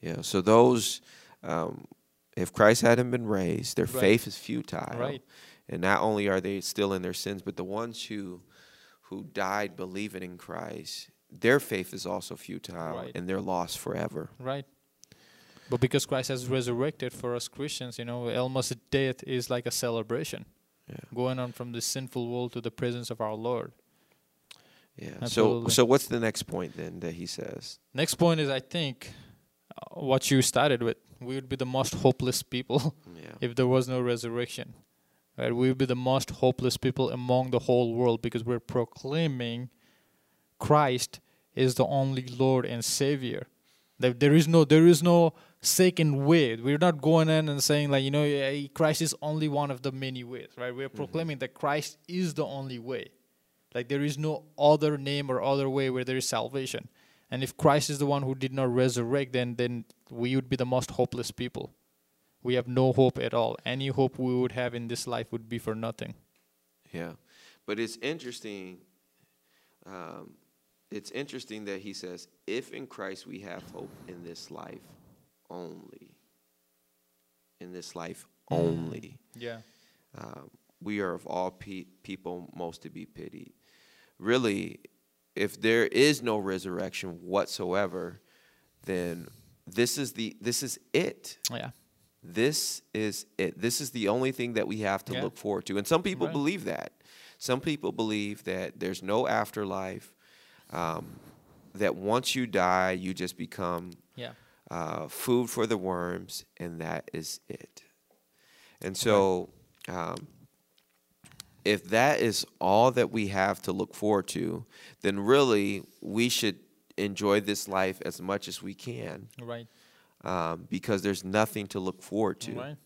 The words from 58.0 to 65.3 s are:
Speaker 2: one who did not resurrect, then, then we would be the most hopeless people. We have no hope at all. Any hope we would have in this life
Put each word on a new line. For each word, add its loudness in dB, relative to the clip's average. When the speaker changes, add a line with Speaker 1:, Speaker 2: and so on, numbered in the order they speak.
Speaker 2:
one 2
who -2
did -4
not 2
resurrect, 2
then, 0
then -2
we -2
would 0
be 0
the 0
most 0
hopeless 0
people. -8
We 2
have 0
no 4
hope 6
at 0
all. 2
Any -2
hope 2
we 0
would 0
have -2
in -6
this -6
life -4